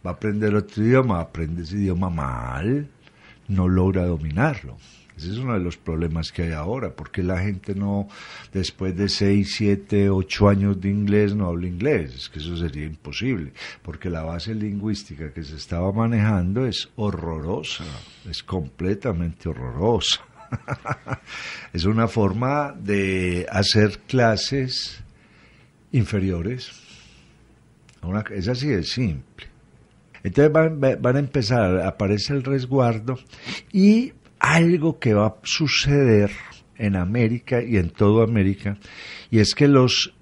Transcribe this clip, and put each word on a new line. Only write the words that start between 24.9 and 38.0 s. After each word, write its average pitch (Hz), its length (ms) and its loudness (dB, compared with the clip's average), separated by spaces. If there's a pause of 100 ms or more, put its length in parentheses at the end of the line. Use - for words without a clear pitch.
inferiores. 98 800 -2 (1300)
Una... 98 200 -4 (120)
es 95 140 -4
así 127 200 -2
de 98 140 0
simple. 80 640 -6 (760)
Entonces 143 300 4
van, 160 280 2
van 127 360 2
a - 20 2
empezar, 113 600 2
aparece 101 520 -2
el 139 100 -2
resguardo 127 760 0 (540)
y 214 400 6 (260)
algo 165 600 4
que 110 160 2
va 104 120 4
a 107 160 -2
suceder 131 880 4 (480)
en 101 180 0
América 117 680 0
y 117 140 0
en 85 140 2
toda 110 340 6